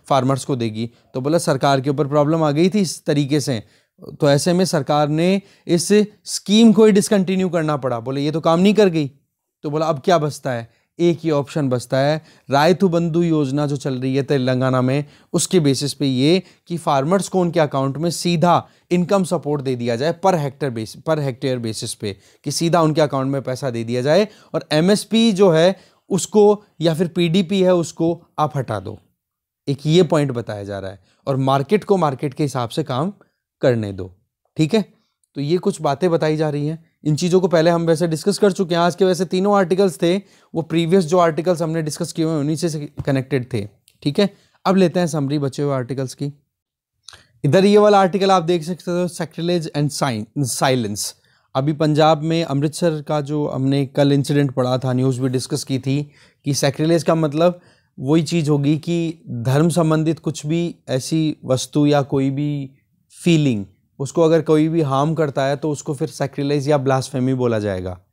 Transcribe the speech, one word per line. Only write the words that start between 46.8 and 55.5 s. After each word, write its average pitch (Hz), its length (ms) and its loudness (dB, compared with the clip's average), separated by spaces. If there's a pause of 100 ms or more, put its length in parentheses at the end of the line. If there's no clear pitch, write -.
इधर 170 220 4
ये 208 120 6
वाला 208 240 6
आर्टिकल 190 300 2
आप 185 120 2
देख 170 200 -2
सकते 175 280 -8
हो, 175 160 -2
sacrilege 170 640 -6
and 147 220 -2
sign-, 127 580 -4
silence। 123 640 -2 (420)
अभी 143 180 -2
पंजाब 151 480 2
में 165 220 -2
अमृतसर 151 580 -2
का 151 200 -4
जो 147 260 -4
हमने 135 380 -2
कल 143 260 2
इंसिडेंट 143 400 2
पढ़ा 127 260 0
था, 127 160 -4
न्यूज़ 127 280 0
भी 135 80 0
डिस्कस 127 340 -4